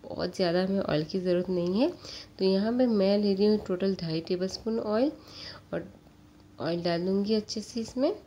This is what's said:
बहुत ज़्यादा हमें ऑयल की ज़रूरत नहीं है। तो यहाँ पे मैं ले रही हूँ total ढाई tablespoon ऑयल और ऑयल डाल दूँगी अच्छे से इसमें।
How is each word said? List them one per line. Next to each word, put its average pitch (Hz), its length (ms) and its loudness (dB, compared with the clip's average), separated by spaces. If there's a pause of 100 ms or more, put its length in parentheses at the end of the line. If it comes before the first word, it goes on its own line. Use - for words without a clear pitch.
बहुत - 320 -6
ज़्यादा 180 280 2
हमें 196 160 0
ऑयल 156 240 0
की 190 160 -4
ज़रूरत 180 300 0
नहीं 180 300 0
है। 339 120 2 (460)
तो 190 60 0
यहाँ 196 340 2
पे 254 100 6
मैं 202 300 4
ले 202 160 2
रही 202 120 4
हूँ 214 200 4
total 190 300 0
ढाई 165 320 -2
tablespoon 190 520 -2
ऑयल 226 320 0 (600)
और 170 180 -6 (720)
ऑयल 170 240 -2
डाल 170 220 0
दूँगी 202 280 0
अच्छे 214 280 -2
से - 180 -8
इसमें। 262 320 0 (140)